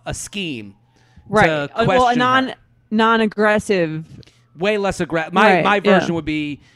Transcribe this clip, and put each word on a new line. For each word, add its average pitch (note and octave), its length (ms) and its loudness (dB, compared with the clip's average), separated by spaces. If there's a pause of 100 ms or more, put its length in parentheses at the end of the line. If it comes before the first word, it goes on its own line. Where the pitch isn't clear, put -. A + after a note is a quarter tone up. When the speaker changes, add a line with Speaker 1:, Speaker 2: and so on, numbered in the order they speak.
Speaker 1:
a D#3 80 -8
scheme C3 600 -10 (520)
Speaker 2:
Right. G3+ 200 4
Speaker 1:
to D3 280 -2
Speaker 2:
Uh, A3+ 100 0
well, B3 120 2
a B3 60 4
Speaker 1:
question B3 160 2
Speaker 2:
non-, B3+ 300 0
Speaker 1:
her. - 60 -12 (360)
Speaker 2:
non-aggressive. G#3 1120 0 (500)
Speaker 1:
Way G3+ 220 -2
less G3 240 -4
aggra-, D#3+ 320 -4
my, G3 220 4
Speaker 2:
Right, E3 80 0
Speaker 1:
my G3+ 200 2
Speaker 2:
yeah. G3+ 160 4
Speaker 1:
version E3+ 140 -2
would E3 120 -4
be, D3+ 360 -6 (140)